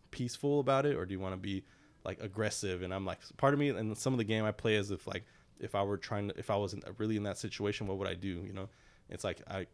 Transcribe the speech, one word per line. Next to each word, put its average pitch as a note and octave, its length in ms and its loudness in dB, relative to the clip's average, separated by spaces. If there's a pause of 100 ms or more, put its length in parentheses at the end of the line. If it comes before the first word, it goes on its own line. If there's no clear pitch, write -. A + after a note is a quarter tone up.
(100)
peaceful C#3+ 500 0
about C3+ 260 4
it, C#3+ 100 2
or F2+ 100 -2
do F#2+ 80 -6
you F#2+ 60 -2
wanna F#2+ 180 -2
be, G2 260 -4 (400)
like, - 160 -4
aggressive? G2 600 0
And F2+ 100 -2
I'm F#2+ 140 -2
like, E2+ 140 -4 (160)
part C#3 180 6
of C#3+ 60 4
me, D3 100 4
and G#2+ 260 0
some - 180 0
of B2 40 4
the A2+ 60 4
game A2 200 2
I G#2+ 80 4
play G#2+ 240 4
as G2+ 140 2
if, F#2+ 160 -4
like, G2 180 -4 (360)
if - 140 -4
I G2+ 100 4
were G2+ 120 2
trying G2+ 320 -2
to, - 100 -4
if - 120 -4
I G#2 60 4
was G2+ 180 0
in, G2 80 -8 (160)
really A2 180 2
in G2+ 60 0
that G2+ 160 -2
situation, G#2 480 -2
what G2 120 0
would F#2+ 100 0
I F#2 60 -2
do? F2+ 300 -4
You G2 80 -8
know, F#2+ 160 -6 (400)
it's - 160 -6
like, F#2 220 -2
I G2 280 -4